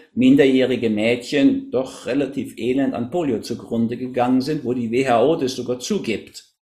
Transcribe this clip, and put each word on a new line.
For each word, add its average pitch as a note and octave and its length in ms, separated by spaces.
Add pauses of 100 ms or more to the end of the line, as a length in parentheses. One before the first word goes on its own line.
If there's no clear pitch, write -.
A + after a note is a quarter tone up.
(140)
minderjährige B2+ 760
Mädchen B2 800
doch - 360
relativ B2 500
elend B2+ 380
an A#2 160
Polio C#3+ 300
zugrunde A#2 560
gegangen B2+ 440
sind, D3 240
wo A#2+ 80
die A#2+ 180
W C3 180
H A#2 160
O D#3+ 120
das B2+ 200
sogar B2 240
zugibt. - 640 (180)